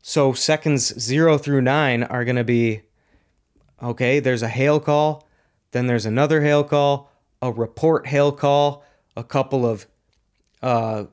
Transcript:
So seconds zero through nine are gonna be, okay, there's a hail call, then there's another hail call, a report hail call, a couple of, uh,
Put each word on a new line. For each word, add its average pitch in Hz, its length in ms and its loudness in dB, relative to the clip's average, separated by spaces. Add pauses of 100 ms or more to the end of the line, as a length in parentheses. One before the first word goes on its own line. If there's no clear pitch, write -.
So 139 320 0
seconds 151 640 -2
zero 147 360 2
through 143 260 0
nine 131 420 2
are 123 200 -4
gonna 123 200 0
be, 117 380 0 (1000)
okay, 123 380 0
there's 127 220 -2
a 113 60 -4
hail 135 300 2
call, 151 480 0 (460)
then 123 160 -2
there's 117 180 0
another 147 360 2
hail 147 200 2
call, 143 480 0 (320)
a 127 80 -4
report 117 560 -2
hail 143 240 2
call, 143 540 0 (320)
a 117 80 -12
couple 135 420 -2
of, 110 200 -4 (760)
uh, 113 500 -2